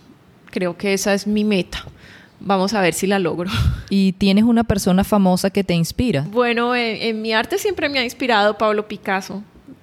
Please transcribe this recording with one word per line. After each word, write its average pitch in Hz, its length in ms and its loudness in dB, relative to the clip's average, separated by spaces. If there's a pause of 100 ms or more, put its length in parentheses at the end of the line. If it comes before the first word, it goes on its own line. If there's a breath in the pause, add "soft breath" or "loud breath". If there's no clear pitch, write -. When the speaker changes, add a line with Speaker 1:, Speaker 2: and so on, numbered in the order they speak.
(500)
Speaker 1:
Creo 180 260 -4
que 196 180 -2
esa 196 200 0
es 196 120 -4
mi 208 180 0
meta. 196 400 -2 (560 loud breath)
Vamos 196 320 0
a 214 80 0
ver 175 140 2
si 190 120 -2
la 196 120 2
logro. 175 320 -2 (200)
<laughs> - 200 -8
Speaker 2:
¿Y 190 220 4
tienes 202 320 4
una 233 200 4
persona 196 400 2
famosa 190 460 2
que 196 140 0
te 185 100 -2
inspira? 170 560 0
Speaker 1:
Bueno, 240 440 0
en, 233 280 -2
en 220 200 -4
mi 220 120 -4
arte 226 240 -2
siempre 359 300 -2
me 285 100 -2
ha 247 60 0
inspirado 226 520 0
Pablo 214 320 0
Picasso. 196 540 -6 (400)